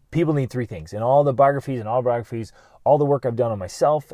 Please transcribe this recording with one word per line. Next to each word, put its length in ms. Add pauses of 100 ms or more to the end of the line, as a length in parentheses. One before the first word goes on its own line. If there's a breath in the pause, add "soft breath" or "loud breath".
(120)
people 220
need 160
three 160
things. 280
In 80
all 220
the 100
biographies, 460
in 80
all 140
biographies, 500 (320 soft breath)
all 140
the 80
work 200
I've 120
done 140
on 80
myself 540